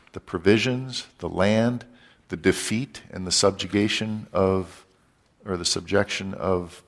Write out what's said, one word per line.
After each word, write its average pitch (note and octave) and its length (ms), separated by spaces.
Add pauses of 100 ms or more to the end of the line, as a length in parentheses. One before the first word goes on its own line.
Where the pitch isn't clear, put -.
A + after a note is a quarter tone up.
(120)
the - 80
provisions, A#2+ 880 (100)
the F2 120
land, A2 560 (420)
the F2+ 100
defeat F#2+ 720
and F#2 160
the F2 60
subjugation G#2 1000
of, F#2+ 520 (600)
or F#2+ 120
the E2+ 80
subjection F#2+ 680
of F2+ 540